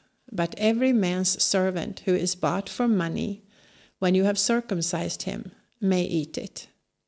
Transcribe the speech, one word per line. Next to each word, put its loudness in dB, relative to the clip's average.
but -4
every 2
man's 2
servant 0
who 4
is 0
bought -2
for -2
money, 0
when 4
you 4
have 2
circumcised -2
him, -8
may 2
eat -2
it. -10